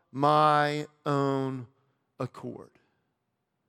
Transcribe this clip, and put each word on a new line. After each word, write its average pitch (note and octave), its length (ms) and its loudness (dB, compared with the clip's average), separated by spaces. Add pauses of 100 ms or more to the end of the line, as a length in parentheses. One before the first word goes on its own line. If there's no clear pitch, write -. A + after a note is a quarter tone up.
(120)
my D3 760 2 (180)
own C3+ 600 -2 (520)
accord. - 520 -12 (960)